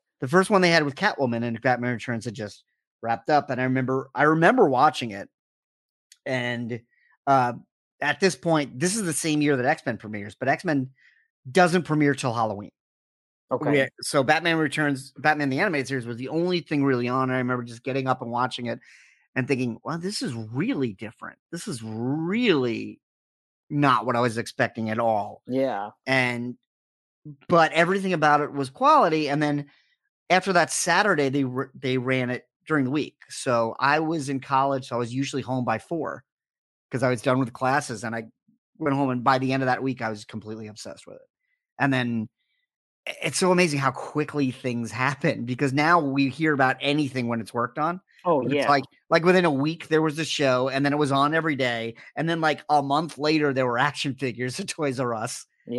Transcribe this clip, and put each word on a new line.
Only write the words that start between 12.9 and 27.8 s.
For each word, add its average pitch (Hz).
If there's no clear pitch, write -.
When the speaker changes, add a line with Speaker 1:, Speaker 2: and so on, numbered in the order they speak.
Speaker 2:
Okay. 147
Speaker 1:
We, 135
so 143
Batman 160
Returns, 143
Batman 147
the 131
Animated 151
Series 131
was 117
the 123
only 170
thing 147
really 123
on, 131
and 131
I 127
remember 123
just 117
getting 131
up 127
and 117
watching 123
it 117
and 131
thinking, 127
"Wow, 151
this 185
is 160
really 127
different. -
This 170
is 127
really 127
not 139
what 123
I 120
was 117
expecting 113
at 110
all." 107
Speaker 2:
Yeah. 123
Speaker 1:
And, 123
but 165
everything 185